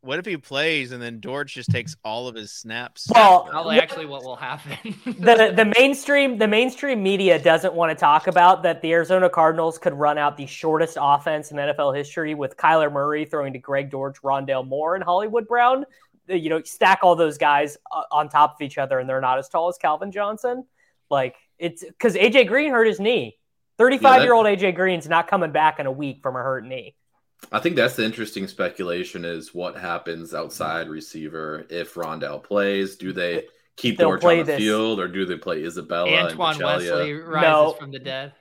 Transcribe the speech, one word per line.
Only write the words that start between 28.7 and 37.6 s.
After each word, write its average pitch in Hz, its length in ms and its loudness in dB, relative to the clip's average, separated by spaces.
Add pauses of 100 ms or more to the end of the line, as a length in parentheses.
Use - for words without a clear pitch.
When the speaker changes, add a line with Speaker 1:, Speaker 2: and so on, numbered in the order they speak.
Speaker 4:
is 82 280 -12
what 87 220 -10
happens 82 560 -10
outside 80 560 -8
receiver 78 800 -12
if 82 240 -10
Rondale 78 500 -10
plays. 98 540 -2
Do 92 160 -10
they 87 320 -4 (320)
keep - 220 -4
Speaker 2:
They'll 165 100 4
Speaker 4:
Dortch - 140 -2
Speaker 2:
play 170 180 4
Speaker 4:
on 156 60 -4
the 156 60 -2
Speaker 2:
this 139 80 -2
Speaker 4:
field, 107 380 0
or 90 100 -4
do 92 180 -4
they 87 100 -6
play 80 260 -8
Isabella 85 460 -6
and 156 200 0
Speaker 3:
Antoine 160 280 -4
Speaker 4:
Baccellia? 175 80 -8 (260)
Speaker 3:
Wesley 170 220 -4
rises 160 380 -4
Speaker 2:
No. 156 280 4